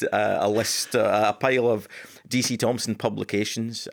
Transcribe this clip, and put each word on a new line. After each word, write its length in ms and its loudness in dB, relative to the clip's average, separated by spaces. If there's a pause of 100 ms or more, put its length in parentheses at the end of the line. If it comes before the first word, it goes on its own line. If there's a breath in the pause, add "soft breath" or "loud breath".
(120)
uh, 280 2
a 100 2
list, 460 0
uh, 320 4
a 60 2
pile 340 2
of 200 0 (400 loud breath)
D 140 0
C 160 0
Thomson 380 0
publications, 960 -4